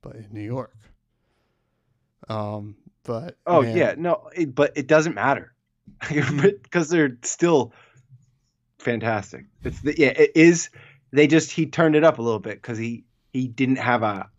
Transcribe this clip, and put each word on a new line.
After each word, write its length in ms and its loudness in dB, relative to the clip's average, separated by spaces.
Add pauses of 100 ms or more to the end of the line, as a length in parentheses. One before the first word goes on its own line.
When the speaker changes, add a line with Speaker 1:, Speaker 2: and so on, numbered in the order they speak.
Speaker 1:
but 140 -18
in 160 -20
New 100 -14
York. 340 -12 (1500)
Um, 480 -10 (280)
but, 420 -10
Speaker 2:
Oh, 160 2
Speaker 1:
man. 160 -2
Speaker 2:
yeah, 200 0
no, 380 -4
it, 180 -6
but 220 0
it 120 -8
doesn't 280 2
matter 380 -4 (480)
<laughs> 0 - (720)
'cause 180 -2
they're 340 0
still 480 0 (1080)
fantastic. 680 -6 (180)
It's 180 -10
the, 160 -4
yeah, 120 6
it 260 4
is. 340 6 (420)
They 160 6
just, 240 2
he 160 -2
turned 280 2
it 80 4
up 160 4
a 20 -6
little 180 -2
bit 220 -12
'cause 160 -10
he, 280 -10 (260)
he 160 -4
didn't 300 0
have 260 0
a 240 -6 (100)